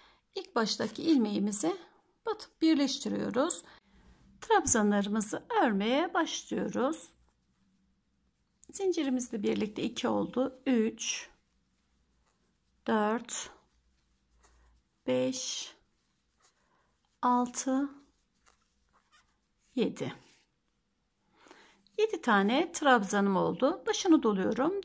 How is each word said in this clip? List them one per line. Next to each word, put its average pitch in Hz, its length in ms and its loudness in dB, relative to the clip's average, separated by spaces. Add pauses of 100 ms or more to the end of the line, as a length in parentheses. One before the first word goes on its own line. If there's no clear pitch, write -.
(340)
ilk - 220 -8
baştaki 226 460 -2
ilmeğimizi 214 760 2 (500)
batıp - 360 -8
birleştiriyoruz. 262 1000 0 (800)
Trabzanlarımızı 208 1080 2 (160)
örmeye 247 520 2
başlıyoruz. 247 920 -2 (1600)
Zincirimizle 269 720 -2
birlikte 214 400 -2
iki 240 260 -4
oldu. 220 580 -2
Üç, - 640 -2 (1600)
dört, 220 640 -4 (1600)
beş, 127 680 -4 (1500)
altı, 247 640 0 (1900)
yedi. 196 400 -2 (1800)
Yedi 427 240 0
tane 233 500 2
trabzanım 202 640 2
oldu. 180 500 0
Başını 370 360 4
doluyorum. 220 640 0